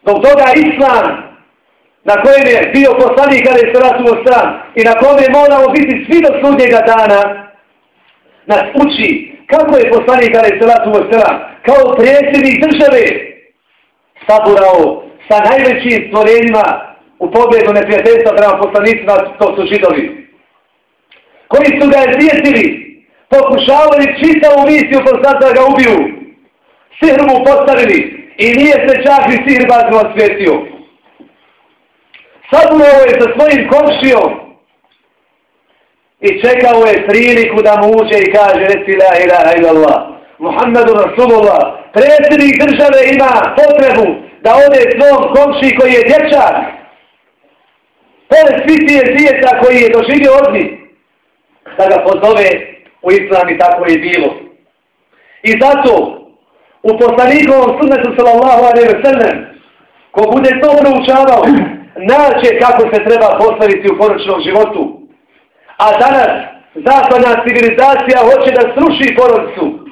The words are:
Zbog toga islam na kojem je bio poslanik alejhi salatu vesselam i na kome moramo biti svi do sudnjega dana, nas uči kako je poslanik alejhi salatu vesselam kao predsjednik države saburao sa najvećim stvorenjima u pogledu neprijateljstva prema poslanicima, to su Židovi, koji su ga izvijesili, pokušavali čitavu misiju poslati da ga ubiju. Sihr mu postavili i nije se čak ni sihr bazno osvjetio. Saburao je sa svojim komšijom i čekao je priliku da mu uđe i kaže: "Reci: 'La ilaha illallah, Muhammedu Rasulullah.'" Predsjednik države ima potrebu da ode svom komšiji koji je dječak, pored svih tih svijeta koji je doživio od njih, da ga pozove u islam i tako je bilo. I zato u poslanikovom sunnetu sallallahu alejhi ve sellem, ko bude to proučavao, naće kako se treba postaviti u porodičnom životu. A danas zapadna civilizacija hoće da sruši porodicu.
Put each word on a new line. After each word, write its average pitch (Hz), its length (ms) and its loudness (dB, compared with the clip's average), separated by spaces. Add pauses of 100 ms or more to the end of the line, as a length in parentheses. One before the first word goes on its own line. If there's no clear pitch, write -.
Zbog 202 220 -2
toga 277 320 4
islam 269 500 0 (960)
na 202 200 0
kojem 269 240 2
je 233 260 -2
bio 269 200 2
poslanik 254 540 0
alejhi 233 260 0
salatu 254 300 0
vesselam 240 460 0 (260)
i 233 80 -2
na 226 100 2
kome 269 320 2 (120)
moramo 285 320 2
biti 269 360 -2
svi 330 160 0
do 294 100 2 (100)
sudnjega 254 380 0 (120)
dana, 208 280 2 (1300)
nas - 180 -2 (160)
uči 220 280 -2 (380)
kako 285 300 0
je 233 140 0
poslanik 240 440 0
alejhi 208 260 0
salatu 233 360 0
vesselam 208 380 0 (300)
kao 254 320 2
predsjednik 277 680 0
države 285 380 2 (1200)
saburao 196 760 2 (240)
sa 214 100 0 (120)
najvećim 247 580 -2
stvorenjima 220 580 0 (540)
u 175 120 -6
pogledu 226 420 0
neprijateljstva 208 640 0
prema 208 280 2
poslanicima, 202 500 -2 (260)
to 202 160 -2
su 196 60 -4 (100)
Židovi, 180 320 -2 (1400)
koji 285 220 2 (100)
su 285 100 0
ga 277 100 2 (100)
izvijesili, 269 560 0 (640)
pokušavali 277 920 2
čitavu 302 400 2 (120)
misiju 277 340 0
poslati 269 360 0
da 262 140 2
ga 262 60 4 (100)
ubiju. 247 260 0 (1000)
Sihr 285 240 0
mu 262 240 0
postavili 247 520 2 (400)
i 214 100 -2 (120)
nije 285 260 2
se 269 80 2 (120)
čak 277 220 2
ni 254 160 -2
sihr 254 240 0
bazno 233 360 2
osvjetio. 202 500 -2 (2000)
Saburao 294 580 4
je 233 140 2
sa 233 120 2
svojim 285 360 0
komšijom 262 640 0 (1900)
i 202 80 -2 (120)
čekao 240 440 2
je 208 220 0
priliku 226 540 0
da 208 200 2
mu 208 60 0 (120)
uđe 220 200 -2
i 190 140 -2
kaže: 202 280 2 (100)
"Reci: 196 260 -4
'La 185 140 4 (120)
ilaha 175 340 2
illallah, 160 420 2 (400)
Muhammedu 233 540 -2
Rasulullah.'" 214 880 0 (100)
Predsjednik 285 720 2
države 285 360 2 (140)
ima 269 180 0 (280)
potrebu 269 480 2 (340)
da 220 100 0 (140)
ode 277 160 4 (120)
svom 277 280 2 (140)
komšiji 277 420 0
koji 254 160 2
je 233 160 2
dječak, 294 460 0 (1700)
pored 302 320 2
svih 302 260 0
tih 285 140 0 (100)
svijeta 262 400 0 (100)
koji 247 200 2
je 233 140 2
doživio 277 360 0 (100)
od 277 120 0
njih, 185 160 -4 (1080)
da 190 140 0
ga - 120 2
pozove 202 460 0 (520)
u 180 100 -2
islam 190 380 -2
i 165 80 -4
tako 175 280 0
je 165 120 0
bilo. 175 320 -4 (1120)
I 220 80 -2 (100)
zato 269 320 2 (880)
u 226 160 0
poslanikovom 254 680 2 (100)
sunnetu 269 380 -2
sallallahu 240 520 2
alejhi 233 240 2
ve 208 100 -4
sellem, 262 320 0 (760)
ko 202 100 -4 (120)
bude 262 180 0 (100)
to 302 80 2 (120)
proučavao, 262 600 0 (680)
naće 262 380 0 (120)
kako 240 200 2
se 214 240 -2
treba 226 320 2
postaviti 202 540 -2
u 165 60 -4
porodičnom 196 440 -2
životu. 190 420 -2 (920)
A 208 100 0 (140)
danas 262 300 0 (440)
zapadna 247 680 0
civilizacija 254 840 0
hoće 262 240 2
da 247 120 0 (100)
sruši 277 420 -2
porodicu. 226 760 -2